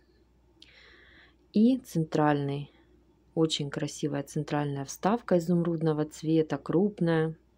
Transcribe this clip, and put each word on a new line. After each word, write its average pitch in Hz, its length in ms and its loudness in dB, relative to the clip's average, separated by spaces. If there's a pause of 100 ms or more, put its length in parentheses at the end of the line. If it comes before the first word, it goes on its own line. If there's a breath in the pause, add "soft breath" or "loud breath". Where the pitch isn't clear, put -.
(1500 loud breath)
И 233 260 6
центральный, 147 920 0 (600 soft breath)
очень 160 360 0
красивая 143 540 -6
центральная 147 640 -4
вставка 190 520 -2
изумрудного 165 680 0
цвета, 156 520 0
крупная. 160 800 0 (220)